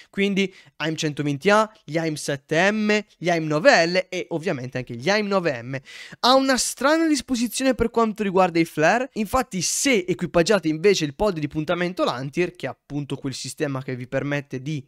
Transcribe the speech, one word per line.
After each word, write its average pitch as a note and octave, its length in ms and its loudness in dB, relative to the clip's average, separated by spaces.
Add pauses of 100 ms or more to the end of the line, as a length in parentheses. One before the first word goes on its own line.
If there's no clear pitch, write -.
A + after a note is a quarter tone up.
(100)
quindi G3 420 0 (240)
aim D#3 200 -4
centoventi D3 540 -2
A, G#3+ 200 4 (140)
gli D3+ 140 -4
aim D#3+ 160 -2
sette D#3 560 0
M, G#3+ 340 0 (120)
gli D#3+ 120 -4
aim E3 180 0
nove E3+ 400 4
L F3+ 220 0
e F3 220 -6
ovviamente D3 480 -4
anche B2+ 160 -8
gli B2 160 -2
aim G#3 160 2
nove E3+ 340 0
M. B2+ 160 -8 (440)
Ha B3 140 6
una C4+ 220 4
strana D#4 520 0
disposizione B3+ 640 0
per A3+ 160 -2
quanto A3 320 0
riguarda F3+ 380 2
i E3 40 4
flare, F#3+ 500 2
infatti A3 460 -2
se G#3+ 460 0
equipaggiate F3 640 0
invece E3 360 2
il C#3+ 120 -4
pod G3+ 220 0
di D3 100 -2
puntamento F3 560 -2
Lantier, D#3 480 -2
che - 140 -10
è B2+ 40 -6
appunto C#3+ 460 -8
quel C3 180 -6
sistema C3+ 480 -6
che C3 140 -8
vi B2 100 -10
permette C#3 560 -4
di C#3 260 -8